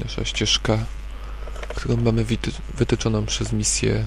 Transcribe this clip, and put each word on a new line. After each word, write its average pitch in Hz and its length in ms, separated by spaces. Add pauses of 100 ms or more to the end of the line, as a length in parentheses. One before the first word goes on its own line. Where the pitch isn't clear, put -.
nasza 110 200
ścieżka, - 540 (880)
którą - 280
mamy 117 280
wyty-, - 280 (220)
wytyczoną 113 520
przez 110 260
misję. 107 540